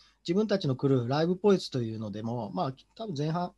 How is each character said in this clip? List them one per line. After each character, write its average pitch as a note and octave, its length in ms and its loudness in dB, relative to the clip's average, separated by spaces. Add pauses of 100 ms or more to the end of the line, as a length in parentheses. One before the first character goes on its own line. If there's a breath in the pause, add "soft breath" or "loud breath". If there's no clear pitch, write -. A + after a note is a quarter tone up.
(260 soft breath)
自 E3+ 80 0
分 G#3+ 140 2
た G#3 100 2
ち F#3+ 80 -4
の C3 80 2
ク C3+ 140 0
ル C3 160 4
ー、 A#2 40 -4
ラ C#3+ 140 2
イ E3 60 2
ブ F3+ 100 0
ポ G3+ 160 6
エ F3+ 40 4
ツ - 120 -10
と B2+ 120 -2
い A2 120 -4
う A2 60 -8
の A2 100 -6
で G#2+ 140 -6
も、 A2+ 280 -4
ま F3 140 -2
あ、 C3+ 80 -4 (220)
多 A3+ 100 -10
分 G3 100 -6
前 D3+ 140 -2
半、 F3 280 -4